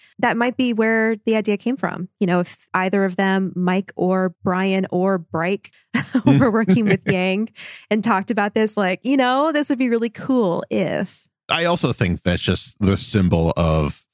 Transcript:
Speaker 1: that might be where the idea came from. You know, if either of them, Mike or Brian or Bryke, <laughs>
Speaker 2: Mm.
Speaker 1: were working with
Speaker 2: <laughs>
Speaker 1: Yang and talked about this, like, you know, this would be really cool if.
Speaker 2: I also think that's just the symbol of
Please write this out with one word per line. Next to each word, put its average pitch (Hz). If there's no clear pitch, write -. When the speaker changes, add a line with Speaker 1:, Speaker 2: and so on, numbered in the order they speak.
Speaker 1:
that 233
might 240
be 247
where 220
the 220
idea 214
came 247
from. -
You 202
know, 180
if -
either 190
of 180
them, 190
Mike 180
or 185
Brian 190
or 185
Bryke, 170
<laughs> -
Speaker 2:
Mm. -
Speaker 1:
were 262
working 220
with 190
Speaker 2:
<laughs> -
Speaker 1:
Yang 190
and 214
talked 196
about 208
this, 220
like, 185
you 269
know, 269
this 294
would 254
be 254
really 233
cool 220
if. -
Speaker 2:
I 165
also 170
think 87
that's 90
just -
the 98
symbol 85
of 78